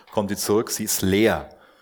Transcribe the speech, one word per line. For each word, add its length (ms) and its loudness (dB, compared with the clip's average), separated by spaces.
kommt 180 -2
sie 60 -4
zurück, 340 0
sie 140 -6
ist 180 -4
leer. 540 2